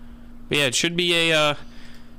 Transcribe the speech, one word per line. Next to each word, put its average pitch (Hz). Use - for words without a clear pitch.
yeah, 147
it 120
should 170
be 175
a, 165
uh, 151